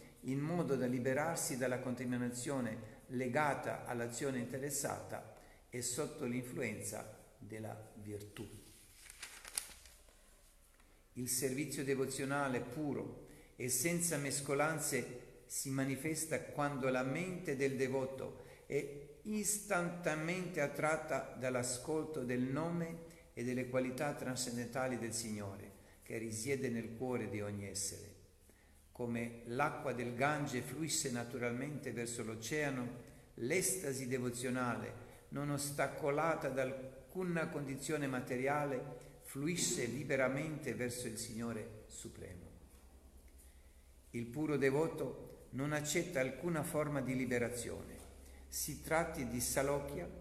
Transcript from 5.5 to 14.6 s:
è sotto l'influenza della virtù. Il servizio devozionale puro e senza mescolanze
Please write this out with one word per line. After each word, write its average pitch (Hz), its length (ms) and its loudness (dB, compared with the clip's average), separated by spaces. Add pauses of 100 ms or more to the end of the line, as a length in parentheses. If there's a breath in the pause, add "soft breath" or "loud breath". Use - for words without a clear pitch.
è 123 120 -4
sotto - 440 -2
l'influenza 120 920 -2 (220)
della 110 400 -8 (240)
virtù. 104 460 -8 (2750 soft breath)
Il 123 160 -4
servizio 135 540 0
devozionale 135 760 2
puro 123 680 -2 (280 loud breath)
e 123 140 -2
senza 170 480 4
mescolanze 143 1300 2